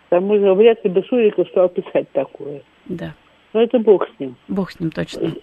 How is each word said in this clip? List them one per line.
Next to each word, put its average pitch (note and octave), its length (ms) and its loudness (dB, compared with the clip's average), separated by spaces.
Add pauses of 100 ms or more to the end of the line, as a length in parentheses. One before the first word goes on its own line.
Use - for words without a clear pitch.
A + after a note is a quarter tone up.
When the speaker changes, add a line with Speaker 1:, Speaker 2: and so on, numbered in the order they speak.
Speaker 1:
тому G3 300 0
же G3 160 2
вряд A3 300 4
ли G3+ 60 -2
бы F3+ 120 0
Суриков G#3 460 0
стал F3+ 200 2
писать - 440 -6
такое. C#3 500 -8 (220)
Speaker 2:
Да. E3 300 -12 (380)
Speaker 1:
Но A3 100 2
это A#3+ 180 2
бог G#3 260 4
с - 140 -14
ним. C3 160 -10 (100)
Speaker 2:
Бог G3 240 -4
с - 80 -20
ним, D#2+ 140 -4
точно, - 340 -6
Speaker 1:
Э, E3 40 -2 (120)